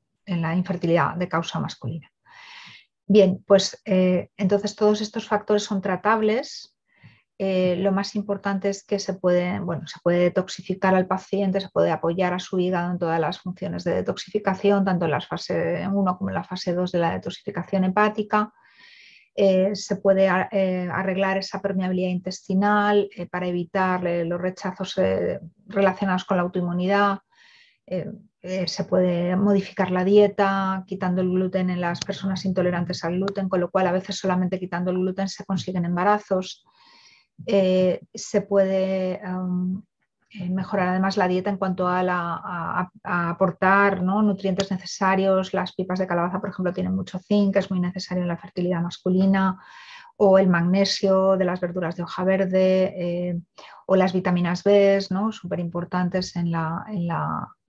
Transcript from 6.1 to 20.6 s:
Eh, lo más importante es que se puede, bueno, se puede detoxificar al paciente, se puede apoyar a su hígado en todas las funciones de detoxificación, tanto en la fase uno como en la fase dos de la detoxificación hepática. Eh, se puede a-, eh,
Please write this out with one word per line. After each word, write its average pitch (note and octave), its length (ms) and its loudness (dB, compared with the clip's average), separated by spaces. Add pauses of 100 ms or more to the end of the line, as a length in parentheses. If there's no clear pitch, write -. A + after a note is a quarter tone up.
Eh, F#3 340 2
lo F#3+ 140 2
más F#3+ 240 -2
importante G3+ 540 -2
es G3 160 -4
que G3+ 140 -2
se G3 160 -6
puede, F3+ 440 0
bueno, E3+ 280 -6
se - 160 -16
puede F3 160 4
detoxificar F#3 760 0
al F#3 140 4
paciente, F#3+ 520 -2
se F#3+ 100 -6
puede E3+ 200 2
apoyar F3 460 0
a F#3 40 -2
su F#3 200 -4
hígado F3+ 320 0
en F3 80 -4
todas E3 200 0
las D#3+ 200 -2
funciones F3+ 440 -8
de F3 120 0
detoxificación, G3 880 0
tanto F3+ 200 0
en D#3+ 60 0
la C3+ 100 0
fase E3 680 -4
uno G3 280 0
como F#3+ 100 -4
en - 60 -6
la F3+ 80 -4
fase F3+ 320 -6
dos F3+ 160 -2
de F3 80 0
la E3+ 140 0
detoxificación F#3+ 720 -4
hepática. G#3 680 0 (800)
Eh, F#3+ 400 4
se - 220 -4
puede F#3+ 340 4
a-, F#3 220 0
eh, F#3 420 0